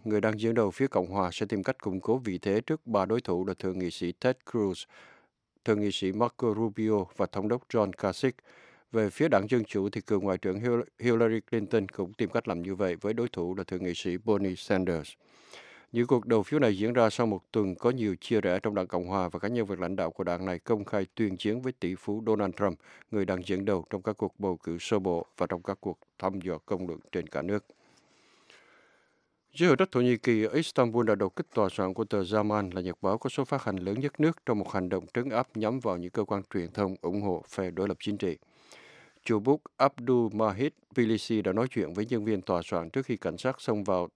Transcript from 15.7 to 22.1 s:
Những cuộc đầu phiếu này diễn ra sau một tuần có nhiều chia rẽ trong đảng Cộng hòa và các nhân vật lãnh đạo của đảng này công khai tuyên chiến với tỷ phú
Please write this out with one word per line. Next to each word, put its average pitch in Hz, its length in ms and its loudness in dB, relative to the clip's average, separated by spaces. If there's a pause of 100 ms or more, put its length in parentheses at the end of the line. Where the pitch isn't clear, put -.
Những 120 140 2
cuộc 123 200 2
đầu 113 160 4
phiếu 147 180 0
này 107 180 4
diễn 107 140 0
ra 120 180 6
sau 117 160 0
một 101 260 -4
tuần 98 220 2
có 120 160 2
nhiều 110 300 0
chia 110 200 0
rẽ 92 220 2
trong 104 120 -2
đảng 92 120 0
Cộng 90 200 -4
hòa 92 220 0
và 85 100 -6
các 104 140 -4
nhân 117 140 0
vật 95 140 -4
lãnh 90 160 -2
đạo 87 140 0
của 90 140 -4
đảng 87 220 -2
này 90 120 -2
công 107 260 -2
khai 98 300 -2
tuyên 101 220 -2
chiến 110 240 -2
với 127 120 -4
tỷ 92 220 -4
phú 104 320 -6